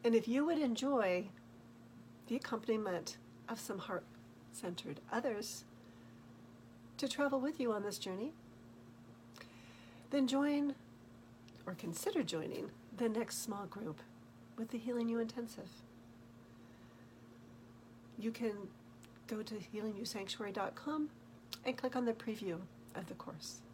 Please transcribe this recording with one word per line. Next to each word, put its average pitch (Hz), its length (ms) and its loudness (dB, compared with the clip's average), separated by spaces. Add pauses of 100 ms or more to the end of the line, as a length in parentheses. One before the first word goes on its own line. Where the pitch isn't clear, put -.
And 233 120 10
if 226 140 10
you 269 160 8
would 320 140 6
enjoy 226 640 6 (1000)
the 233 100 2
accompaniment 214 800 2 (320)
of 226 100 -2
some 202 200 -2
heart-centered - 1200 -6 (100)
others 214 540 0 (1300)
to 277 120 2
travel 277 320 4
with 294 180 0
you 240 140 6
on 208 100 2
this 202 140 0
journey, 202 340 -2 (1800)
then 277 140 8
join 285 500 6 (920)
or 185 80 -2
consider 226 500 2
joining - 480 0 (240)
the 226 140 6
next 220 340 0
small 202 220 -2
group 202 340 -4 (580)
with 226 120 -2
the 247 80 -2
Healing 233 320 4
You 233 100 4
Intensive. 226 500 -2 (2500)
You 220 140 2
can 226 220 2 (720)
go 214 160 0
to 214 120 -4
healing 208 420 0
you 226 80 0
sanctuary 202 480 -2
dot 196 220 2
com 302 340 2 (560)
and 254 120 2
click 254 200 2
on 247 80 4
the 226 80 6
preview 214 460 0 (360)
of 185 120 -4
the 180 80 -6
course. - 420 -8 (160)